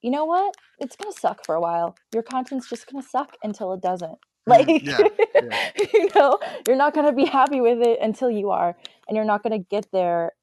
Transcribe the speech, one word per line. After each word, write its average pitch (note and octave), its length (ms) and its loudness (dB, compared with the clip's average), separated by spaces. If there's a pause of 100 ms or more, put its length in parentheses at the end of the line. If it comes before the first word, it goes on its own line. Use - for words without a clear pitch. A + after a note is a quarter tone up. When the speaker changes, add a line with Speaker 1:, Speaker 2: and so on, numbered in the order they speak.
Speaker 1:
"You A#3 100 -4
know D4 140 -2
what? F#4 300 -2 (240)
It's - 160 -12
gonna - 160 -14
suck - 340 -6
for D#3+ 100 -4
a E3+ 60 -2
while. E3+ 340 -4 (180)
Your A3+ 100 -4
content's B3+ 460 -8
just - 180 -14
gonna C4+ 160 -14
suck C4+ 400 -8
until G3+ 300 -8
it F#3 80 -10
doesn't." F3+ 420 -6
<laughs> - 40 -20 (220)
Speaker 2:
Mm-hmm. B3 220 8
Speaker 1:
Like, D#4+ 100 4
Speaker 2:
Yeah, C#4+ 260 2 (320)
yeah. - 360 -4
Speaker 1:
<laughs> - 180 -2
you G4 220 4
know, C#4+ 240 6 (260)
you're B3 100 4
not D4 200 2
gonna D4 180 2
be C4+ 120 2
happy C#4 360 0
with A#3 180 2
it A#3 220 2
until A3+ 300 -2
you G3+ 180 -4
are, F3 260 -2 (320)
and G#3+ 80 -6
you're G#3+ 80 -2
not G#3+ 200 -2
gonna A3 160 -2
get G3+ 320 -6
there E3+ 400 0 (120)